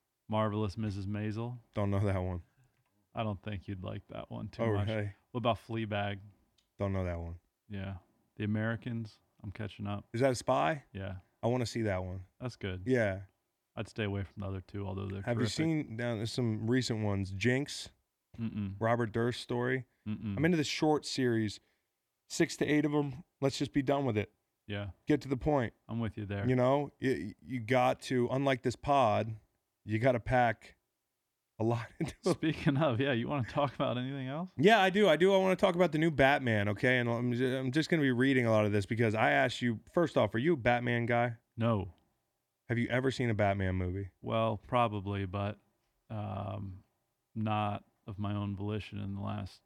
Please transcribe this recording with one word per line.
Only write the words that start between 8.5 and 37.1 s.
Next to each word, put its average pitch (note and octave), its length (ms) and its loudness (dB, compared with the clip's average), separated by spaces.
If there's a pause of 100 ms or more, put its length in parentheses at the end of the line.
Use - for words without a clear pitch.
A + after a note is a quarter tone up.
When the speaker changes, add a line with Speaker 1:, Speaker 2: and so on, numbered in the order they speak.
Speaker 1:
I'm G2+ 80 -8
catching G#2 340 -10
up. G2+ 260 -6
Speaker 2:
Is A#2 100 -2
that C3+ 100 4
a - 20 0
spy? C#3+ 480 0 (100)
Speaker 1:
Yeah. G2 220 -8 (300)
Speaker 2:
I - 20 2
wanna B2 180 0
see A2+ 180 -4
that F#2+ 200 0
one. F#2 200 -8 (180)
Speaker 1:
That's B2+ 160 -10
good. F#2 300 -6
Speaker 2:
Yeah. A2 320 2 (580)
Speaker 1:
I'd A2 120 -6
stay - 140 -6
away G2+ 220 -2
from - 180 -14
the F#2+ 60 -6
other F#2+ 180 -8
two, G2+ 180 -8
although G2 220 -6
they're G2 160 -6
Speaker 2:
Have A#2+ 140 -2
you B2 100 0
Speaker 1:
terrific. G2+ 80 -4
Speaker 2:
seen, D3+ 460 -2
uh, A#2+ 160 -2
there's A2 160 -6
some A2 340 -2
recent A#2+ 380 0
ones? G2 260 -2
Jinx? A#2+ 600 -2 (500)
Speaker 1:
Mm-mm. G2+ 400 -4
Speaker 2:
Robert A#2 320 2
Durst A#2 280 0
story? B2+ 440 -2 (240)
Speaker 1:
Mm-mm. G#2+ 280 -4
Speaker 2:
I'm C#3+ 80 0
into E3+ 120 4
the D3+ 80 2
short D3+ 420 0
series, A2+ 540 0 (680)
six - 280 0
to - 100 0
eight D3+ 180 4
of D3 80 0
'em. D3 300 -2 (180)
Let's C3+ 180 0
just C#3+ 140 -4
be C#3+ 100 2
done C#3 220 0
with A2 140 2
it. G2+ 140 -4 (340)
Speaker 1:
Yeah. G2+ 200 -6 (200)
Speaker 2:
Get D3 140 2
to C3 80 -12
the C3+ 80 -2
point. C3 360 0 (160)
Speaker 1:
I'm A#2 120 -6
with A2+ 180 -4
you G#2 80 -8
there. G2+ 220 -4
Speaker 2:
You B2+ 80 4
know, C3+ 340 2 (100)
y-, G#2+ 320 -2 (140)
you B2+ 140 -6
got B2+ 420 2
to, B2 300 0
unlike C3+ 300 2
this B2 140 0
pod, A2 600 2 (520)
you A2 120 0
gotta B2 180 4
pack A#2+ 560 0 (840)
a A2+ 40 0
lot A#2 280 0
<laughs> - 80 -8
into C3 120 -4 (120)
it. F3+ 80 2
Speaker 1:
Speaking D#3 460 0
of, C3 220 2
yeah, C#3 120 0
you A#2+ 160 -2
wanna C3+ 200 -2
talk C#3+ 260 0
about A#2+ 240 -2
anything C3 280 -6
else? D#3+ 300 -6
Speaker 2:
Yeah, G3+ 240 8
I F#3+ 100 4
do. G3+ 180 6
I D#3 80 10
do. F#3+ 160 6
I G3 60 6
wanna F#3+ 160 4
talk F3+ 220 2
about F3 160 4
the D3+ 60 0
new E3 120 4
Batman, C3 600 4
okay? B2+ 280 4
And A#2+ 100 2
I'm A#2+ 240 0